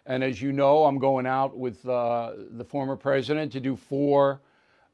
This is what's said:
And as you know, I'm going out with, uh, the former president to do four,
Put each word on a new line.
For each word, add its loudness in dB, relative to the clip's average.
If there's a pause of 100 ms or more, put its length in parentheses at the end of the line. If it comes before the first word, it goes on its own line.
And -2
as -4
you -4
know, 4
I'm 2
going 2
out -2
with, -8
uh, -2
the -14
former -6
president -2
to -8
do -4
four, 2 (540)